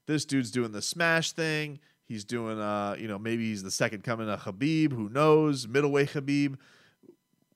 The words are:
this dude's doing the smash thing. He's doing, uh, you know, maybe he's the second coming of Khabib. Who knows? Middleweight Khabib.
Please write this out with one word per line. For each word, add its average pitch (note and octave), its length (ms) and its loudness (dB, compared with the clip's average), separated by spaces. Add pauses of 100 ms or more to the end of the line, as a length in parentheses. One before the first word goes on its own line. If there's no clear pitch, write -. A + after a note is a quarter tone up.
this D3+ 180 0
dude's C3 260 0
doing A#2 220 0
the G2+ 100 -6
smash E3 500 0
thing. D3+ 480 -4 (240)
He's G#2 200 -8
doing, A2 360 -4
uh, G#2 380 -2
you A2 100 -8
know, G2+ 100 -6
maybe A2+ 300 -2
he's G#2 140 -4
the F#2+ 80 -8
second G#2+ 340 -2
coming A2+ 240 -2
of G2 120 -2
Khabib. C#3+ 520 0
Who A2 160 -4
knows? D3+ 580 4
Middleweight C#3 440 2
Khabib. C#3+ 460 0 (1000)